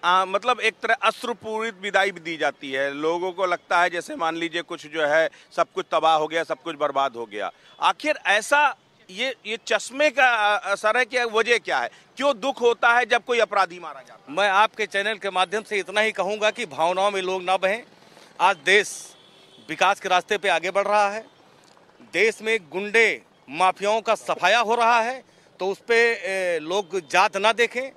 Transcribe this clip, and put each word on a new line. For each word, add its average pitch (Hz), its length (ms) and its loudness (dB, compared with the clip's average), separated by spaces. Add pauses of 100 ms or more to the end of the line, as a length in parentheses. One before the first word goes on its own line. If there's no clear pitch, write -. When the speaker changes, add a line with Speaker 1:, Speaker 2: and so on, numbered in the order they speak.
Speaker 1:
आ, 185 200 4
मतलब 208 360 -2
एक 214 220 0
तरह 226 120 2
अश्रुपूरित 220 840 -4
विदाई 196 300 2
भी 175 100 -12
दी 165 160 -10
जाती 143 360 -4
है। 139 220 -2
लोगों 170 380 -2
को 185 140 -2
लगता 175 360 0
है 180 80 2
जैसे 180 260 -8
मान 165 200 -2
लीजिए 165 260 -4
कुछ 165 240 -12
जो 151 200 -2
है 151 240 4 (260)
सब 165 180 0
कुछ 185 180 -6
तबाह 160 220 4
हो 156 140 0
गया, 160 160 -2
सब 151 180 -8
कुछ 165 140 -8
बर्बाद 139 400 -2
हो 117 100 -8
गया। 101 240 -6 (300)
आखिर 202 460 0
ऐसा 240 500 2 (340)
ये, 226 240 -4 (120)
ये 220 200 -6
चश्मे 262 440 0
का, 262 160 -4
आ, 208 300 2
असर 202 400 -2
है 247 80 2
कि 240 200 -4
वजह 226 340 0
क्या 165 200 -2
है, 120 120 -4 (260)
क्यों 269 240 -2
दुख 254 200 -4
होता 240 320 2
है 247 140 4
जब 233 180 0
कोई 240 140 0
अपराधी 190 400 0
मारा 147 300 -14
जाता - 220 -20
है? 147 60 -8
Speaker 2:
मैं 196 120 2
आपके 208 380 2
चैनल 202 280 -2
के 196 160 -6
माध्यम 185 320 -2
से 208 160 -6
इतना 190 220 -2
ही 220 120 2
कहूँगा 208 380 0
कि 233 160 -8
भावनाओं 175 440 0
में 196 120 -4
लोग 185 200 -4
ना 185 140 0
बहें। 190 260 -2 (580)
आज 185 160 4
देश 180 580 0 (540)
विकास 185 320 0
के 196 80 -8
रास्ते 185 300 0
पे 196 100 -2
आगे 170 220 0
बढ़ 196 160 -2
रहा 202 240 2
है, 220 260 -12 (760)
देश 202 300 0
में 220 160 -2 (120)
गुंडे 196 520 0 (280)
माफियाओं 185 500 0
का 214 140 0
सफाया 180 440 2
हो 226 160 2
रहा 233 260 4
है, 247 240 -4 (360)
तो 185 80 -2
उस 196 100 -6
पे, 233 180 0 (160)
ए, 185 460 -2
लोग 170 520 -4
जात 196 260 4
ना 208 160 2
देखें 240 440 -2